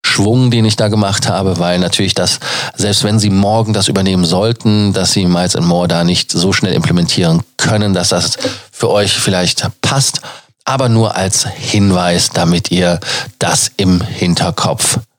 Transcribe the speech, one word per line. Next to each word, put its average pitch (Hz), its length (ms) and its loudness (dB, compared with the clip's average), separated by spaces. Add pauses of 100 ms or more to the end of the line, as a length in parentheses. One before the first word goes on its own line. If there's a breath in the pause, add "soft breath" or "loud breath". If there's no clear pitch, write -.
Schwung, 120 460 2
den 117 140 2
ich 107 120 0
da 110 120 0
gemacht 101 400 0
habe, 92 300 0
weil 87 200 0
natürlich 92 360 -2
das, - 260 -2 (340 loud breath)
selbst 101 300 -2
wenn 107 140 0
Sie 104 120 2
morgen 107 420 2
das 98 160 0
übernehmen 95 360 2
sollten, 104 680 2
dass 95 200 0
Sie 98 120 0
Miles 87 320 2
and 85 100 0
More 87 220 2
da 85 160 0
nicht 87 260 0
so 87 220 0
schnell 98 220 0
implementieren 85 680 2 (140)
können, 104 380 0
dass 90 160 0
das 87 260 -2 (340 loud breath)
für - 200 -2
euch 101 220 2
vielleicht - 540 -2 (140)
passt, - 400 -2 (440 loud breath)
aber 131 240 0
nur 113 280 2
als 95 300 -2
Hinweis, 90 840 0
damit 85 400 0
ihr 87 300 2 (380 loud breath)
das 85 380 0
im 92 240 2
Hinterkopf - 1000 -2 (200)